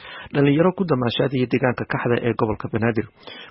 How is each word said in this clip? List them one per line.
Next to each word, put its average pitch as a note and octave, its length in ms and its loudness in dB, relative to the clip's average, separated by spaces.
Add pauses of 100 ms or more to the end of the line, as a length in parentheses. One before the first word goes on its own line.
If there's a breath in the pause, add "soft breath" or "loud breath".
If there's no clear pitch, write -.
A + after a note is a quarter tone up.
(300 loud breath)
dhalinyaro C#3+ 420 4
ku G3 120 -4
damaashaadaya B2+ 640 0
deegaanka A#2+ 360 0
Kaxda - 340 0
ee A#2 140 0
gobolka G#2+ 360 -2
Banaadir. A2 380 0 (440 loud breath)